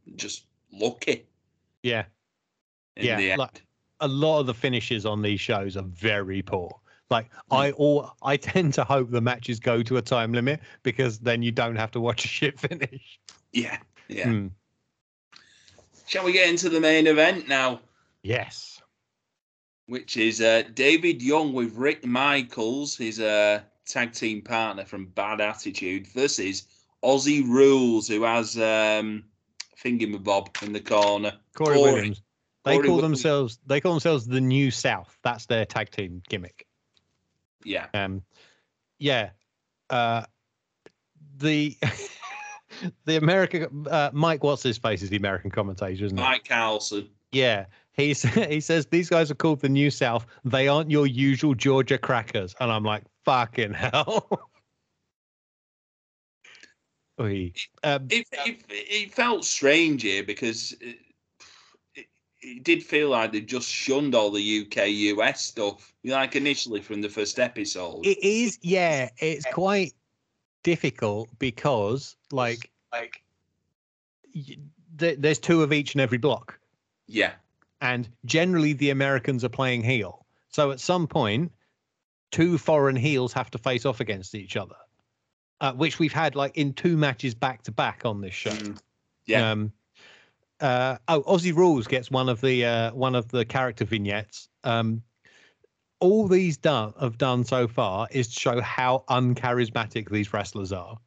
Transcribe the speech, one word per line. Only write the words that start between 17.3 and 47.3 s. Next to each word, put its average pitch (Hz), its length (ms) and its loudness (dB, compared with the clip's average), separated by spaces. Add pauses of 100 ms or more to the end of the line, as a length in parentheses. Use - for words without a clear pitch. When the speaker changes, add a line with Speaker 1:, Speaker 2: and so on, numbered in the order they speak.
Speaker 1:
now? 131 320 0 (440)
Speaker 2:
Yes. - 580 -6 (1080)
Speaker 1:
Which 127 300 -8
is, 113 240 2
uh, 113 220 6 (100)
David 151 480 4
Young 147 320 2
with 117 220 -2
Rick 139 300 -2
Michaels, 131 920 -2
his, 110 220 -6
uh, 104 420 4 (240)
tag 120 280 -4
team 107 280 -4
partner 107 440 -4
from 95 220 -12
Bad 104 340 -4
Attitude, 98 640 -6
versus 101 560 -4 (400)
Aussie 135 440 4
Rules, 127 600 6
who 110 160 0
has, 113 340 0
um, 107 640 2 (600)
Thingamabob 104 800 -2
in 104 100 -8
the 104 60 -6
corner. 104 540 2 (200)
Speaker 2:
Corey 151 240 2
Speaker 1:
Corey. 139 160 8
Speaker 2:
Williams. 104 280 -2 (420)
They 139 120 2
Speaker 1:
Corey 143 120 4
Speaker 2:
call - 100 6
Speaker 1:
Williams. 147 240 2
Speaker 2:
themselves, 143 440 0
they 143 160 0
call 185 120 2
themselves 147 340 0
the 127 120 0
New 131 320 4
South. 101 520 -4
That's 117 240 -4
their 113 180 0
tag 107 240 -6
team 90 400 -8
gimmick. - 380 -10 (960)
Speaker 1:
Yeah. 92 300 -6
Speaker 2:
Um, 95 280 -4 (800)
yeah. 123 320 -2 (580)
Uh, 117 340 0 (1120)
the, 151 380 0 (640)
<laughs> - 680 -14
the 156 120 2
American, 151 720 2
uh, 147 240 0
Mike, 151 300 2
what's 143 200 2
his 117 140 0
face 104 240 -2
is 98 80 -6
the 104 80 -2
American 98 340 -4
commentator, 98 540 -4
isn't 95 120 -4
it? 95 40 -2
Speaker 1:
Mike 127 260 0
Carlson. 107 640 -2 (220)